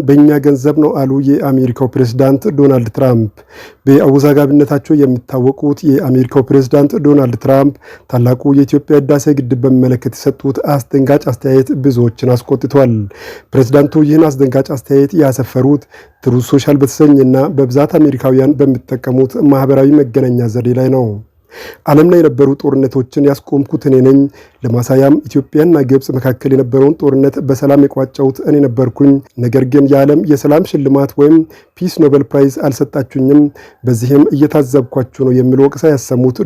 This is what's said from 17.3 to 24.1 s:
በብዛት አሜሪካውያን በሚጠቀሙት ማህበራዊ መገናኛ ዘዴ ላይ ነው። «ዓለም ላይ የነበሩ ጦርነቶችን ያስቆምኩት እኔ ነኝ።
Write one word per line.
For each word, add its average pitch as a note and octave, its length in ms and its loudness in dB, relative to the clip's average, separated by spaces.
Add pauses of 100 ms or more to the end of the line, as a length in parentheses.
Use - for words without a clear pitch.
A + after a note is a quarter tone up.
በብዛት C#3 440 -2
አሜሪካውያን C3+ 640 0
በሚጠቀሙት C3 760 -2 (120)
ማህበራዊ C3+ 500 2
መገናኛ B2+ 520 0
ዘዴ A#2+ 260 -2
ላይ B2+ 160 -2
ነው። C3 160 0 (760)
«ዓለም D#3 240 4
ላይ F3 100 4
የነበሩ C#3 380 2
ጦርነቶችን C3+ 680 -2
ያስቆምኩት C#3 580 -4
እኔ C3+ 160 2
ነኝ። C3 160 4 (440)